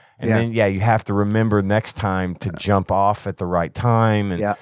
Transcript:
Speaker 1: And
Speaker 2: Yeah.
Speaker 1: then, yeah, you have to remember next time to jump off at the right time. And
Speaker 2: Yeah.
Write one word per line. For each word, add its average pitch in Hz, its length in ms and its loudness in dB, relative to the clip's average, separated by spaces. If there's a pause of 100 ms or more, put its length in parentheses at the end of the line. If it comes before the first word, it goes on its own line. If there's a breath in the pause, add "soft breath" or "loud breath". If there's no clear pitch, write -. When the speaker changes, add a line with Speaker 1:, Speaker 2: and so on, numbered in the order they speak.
(220 loud breath)
Speaker 1:
And 117 80 -2
Speaker 2:
Yeah. 110 80 2
Speaker 1:
then, 117 160 -2
yeah, 110 140 2
you 98 140 0
have 117 240 2
to 104 80 -4
remember 104 480 2
next 104 360 -2
time 95 380 -2
to - 160 -8
jump 98 400 0
off 101 360 0
at 95 100 -8
the 92 80 -6
right 85 280 -2
time. 110 580 2
And 85 80 -4
Speaker 2:
Yeah. 101 220 -2